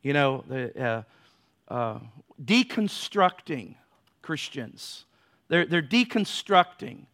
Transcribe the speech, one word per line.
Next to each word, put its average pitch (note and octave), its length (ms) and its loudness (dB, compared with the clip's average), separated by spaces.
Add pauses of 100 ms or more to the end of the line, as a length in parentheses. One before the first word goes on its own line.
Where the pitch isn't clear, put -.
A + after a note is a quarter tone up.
You C#3 120 0
know, C#3 340 2
the, A#2+ 580 -4 (640)
uh, - 40 -8
uh, A2+ 260 -4 (420)
deconstructing F#3 1300 0 (460)
Christians. - 840 -10 (420)
They're, E3+ 180 2
they're E3+ 160 0
deconstructing. F#3+ 1300 0